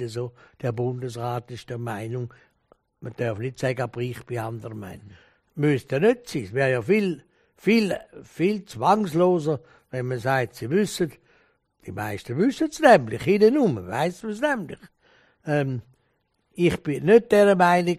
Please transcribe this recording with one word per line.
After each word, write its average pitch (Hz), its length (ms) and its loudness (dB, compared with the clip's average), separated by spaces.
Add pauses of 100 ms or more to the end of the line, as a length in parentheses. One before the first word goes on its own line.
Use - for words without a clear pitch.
so. 120 220 -8 (300)
Der 123 100 -2
Bundesrat 120 800 -6
ist - 180 -16
der 120 80 -8
Meinung, 117 560 -8 (680)
man 113 140 -14
darf 113 220 -4
nicht 127 220 -10
sagen, 127 240 -2
„aber 120 180 -8
ich 120 240 -8
bin 120 140 -8
anderer 113 340 -10
Meinung“. 101 380 -16 (420)
Müsste 143 460 0
nicht 240 300 2
sein. 117 160 -6
Es 95 80 -14
wäre 135 180 0
ja 123 100 0
viel, 180 420 0 (320)
viel, 208 400 2 (280)
viel 202 420 -2
zwangsloser, 165 920 2 (320)
wenn 127 160 -6
man 127 120 -4
sagt, 131 360 -2
sie 113 140 -10
wissen, 175 420 0 (720)
die 101 60 -14
meisten 104 460 -8
wissen 269 320 0
es - 100 -14
nämlich, 147 480 6
innen 214 300 4
rum, 123 300 0
weiss 151 360 -4
man 220 80 -8
es 214 100 -8
nämlich. 240 380 -4 (640)
Ähm, 139 360 -2 (720)
ich 175 300 0
bin 139 220 -4
nicht 226 260 6
dieser 202 240 6
Meinung, 180 440 2